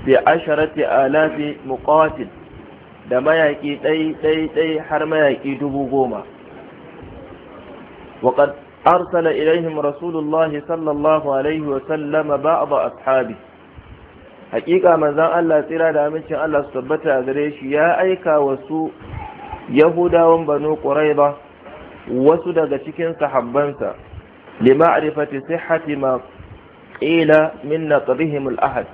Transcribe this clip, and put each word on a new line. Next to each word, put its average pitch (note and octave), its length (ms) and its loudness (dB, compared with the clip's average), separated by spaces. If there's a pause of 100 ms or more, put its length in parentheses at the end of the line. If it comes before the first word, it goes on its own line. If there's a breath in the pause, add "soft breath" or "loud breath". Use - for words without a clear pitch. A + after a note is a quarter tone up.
Bi C3 100 6
asharati D#3 680 2
alafi D3 720 0 (100)
muqatil, D3 640 0 (800)
da B2 120 2
mayaƙi D3 640 0
ɗai, D#3 400 0
ɗai, D#3 320 0
ɗai, D#3+ 240 0
har D3+ 280 -4
mayaƙi C#3 520 0
dubu C#3 320 -4
goma. B2 320 0 (2000)
Wa B2 100 2
qad C#3+ 220 2 (300)
arsala E3+ 500 2
ilaihim D#3+ 440 0
Rasulullahi D3+ 880 -2
sallallahu D#3 600 0
alaihi D3 400 -2
wa C3+ 220 -4
sallama D3+ 500 -2
ba'da C#3+ 520 0
ashabi. B2+ 440 -2 (1200)
Haƙiƙa E3+ 460 2
manzon D3+ 340 2
Allah, D#3+ 320 2
tsira E3 280 0
da D3 140 0
amincin D#3 300 -6
Allah D3 360 -2
su C3 80 -6
tabbata D3 380 0
a B2+ 40 -2
gare C#3+ 360 -2
shi, C3+ 120 -10
ya D#3 280 2
aika F#3 420 0
wa C3+ 160 0 (120)
su D#3+ 240 -6 (800)
Yahudawan E3 760 4
Banu D3 300 0
Quraiza C#3+ 580 2 (760)
wasu D#3+ 420 2
daga D3 320 0
cikin E3 340 -6
sahabbansa, C3 760 -2 (680)
li C3 140 6
ma'rifati D3+ 760 2
sihhati D#3+ 480 -4
ma C3 220 0 (840)
qila D#3 520 4 (120)
min D#3 240 -4
naqdihim C#3+ 600 0
al-ahd B2 460 -2